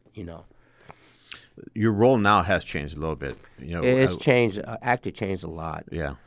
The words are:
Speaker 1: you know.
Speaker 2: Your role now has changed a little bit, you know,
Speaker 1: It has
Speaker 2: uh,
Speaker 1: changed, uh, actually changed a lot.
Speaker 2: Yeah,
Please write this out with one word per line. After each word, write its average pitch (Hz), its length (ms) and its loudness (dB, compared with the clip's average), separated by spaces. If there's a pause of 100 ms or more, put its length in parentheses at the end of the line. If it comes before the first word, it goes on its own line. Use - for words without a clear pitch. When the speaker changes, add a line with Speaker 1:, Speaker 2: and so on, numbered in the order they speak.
(160)
Speaker 1:
you 107 80 -12
know. 85 220 -16 (1300)
Speaker 2:
Your 107 200 2
role 120 240 6
now 101 260 6
has 90 220 0
changed 73 320 -8
a - 20 -12
little 78 160 -4
bit, 67 220 -10 (220)
you 78 160 -12
know, 85 60 -4
Speaker 1:
It 127 180 4
has 131 140 2
Speaker 2:
uh, 87 60 -8
Speaker 1:
changed, 120 400 2
uh, 113 220 -10
actually 123 320 -4
changed 95 320 -6
a 85 40 -8
lot. 80 400 -10
Speaker 2:
Yeah, 73 260 -6 (120)